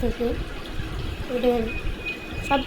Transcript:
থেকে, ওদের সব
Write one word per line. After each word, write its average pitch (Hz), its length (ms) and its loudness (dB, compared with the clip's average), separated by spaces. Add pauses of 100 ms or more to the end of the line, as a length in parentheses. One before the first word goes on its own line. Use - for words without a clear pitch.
থেকে, 240 240 2 (1040)
ওদের 247 320 4 (880)
সব 277 180 4